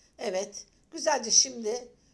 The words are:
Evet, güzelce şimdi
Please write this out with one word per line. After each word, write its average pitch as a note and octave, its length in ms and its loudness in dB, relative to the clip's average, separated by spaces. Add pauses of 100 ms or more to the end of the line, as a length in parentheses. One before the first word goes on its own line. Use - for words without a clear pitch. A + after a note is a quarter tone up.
(180)
Evet, G#3 480 -6 (240)
güzelce C4+ 400 0
şimdi A#3+ 580 2 (260)